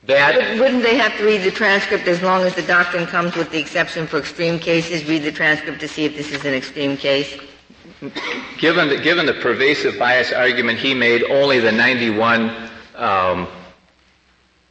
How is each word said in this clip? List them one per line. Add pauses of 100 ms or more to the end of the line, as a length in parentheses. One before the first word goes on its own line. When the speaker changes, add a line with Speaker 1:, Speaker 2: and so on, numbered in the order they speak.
Speaker 1:
That
Speaker 2:
But
wouldn't
they
have
to
read
the
transcript
as
long
as
the
doctrine
comes
with
the
exception
for
extreme
cases,
read
the
transcript
to
see
if
this
is
an
extreme
case? (1200)
Speaker 1:
Given
the,
given
the
pervasive
bias
argument
he
made,
only
the
ninety-one, (260)
um, (1200)